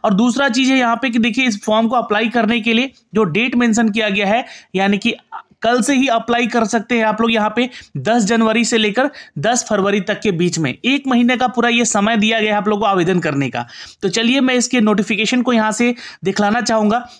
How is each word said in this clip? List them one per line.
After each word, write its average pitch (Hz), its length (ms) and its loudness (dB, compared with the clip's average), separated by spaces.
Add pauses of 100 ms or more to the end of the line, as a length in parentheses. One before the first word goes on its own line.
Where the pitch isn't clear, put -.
और 208 100 2
दूसरा 247 340 2
चीज़ 254 240 0
है 262 60 2
यहाँ 233 180 0
पे 254 140 -4
कि 233 80 -2
देखिए, 240 280 0
इस 208 180 -4
फॉर्म 220 240 0
को 247 80 0
अप्लाई 226 320 0
करने 233 320 0
के 226 120 -2
लिए 247 200 0 (220)
जो 214 100 2
डेट 220 300 -2
मेंशन 233 340 2
किया 214 200 0
गया 202 180 0
है, 226 180 2 (300)
यानी 196 240 2
कि 233 160 -2 (480)
कल 240 200 2
से 277 120 0
ही 262 140 2
अप्लाई 233 380 0
कर 226 180 0
सकते 233 340 -2
हैं 220 60 2
आप 214 160 0
लोग। 226 120 2
यहाँ 214 240 0
पे 247 120 -2 (280)
दस 208 280 0
जनवरी 226 400 2
से 226 140 0
लेकर 220 320 0 (280)
दस 233 300 -2
फरवरी 202 320 0
तक 202 200 -6
के 214 120 -2
बीच 175 260 0
में 147 160 -2
एक 269 320 -2
महीने 247 300 2
का 247 100 0
पूरा 240 220 0
ये 240 160 2
समय 220 320 2
दिया 220 240 2
गया 214 120 0
है 208 60 2
आप 202 100 0
लोग 208 120 0
को 214 60 0
आवेदन 180 340 2
करने 139 300 -2
का। 120 160 -6 (360)
तो 196 60 0
चलिए, 233 320 2
मैं 254 140 2
इसके 247 260 0
नोटिफिकेशन 214 600 0
को 247 100 0
यहाँ 220 200 2
से 240 220 0 (300)
दिखलाना 208 360 0
चाहूँगा 220 440 0 (160)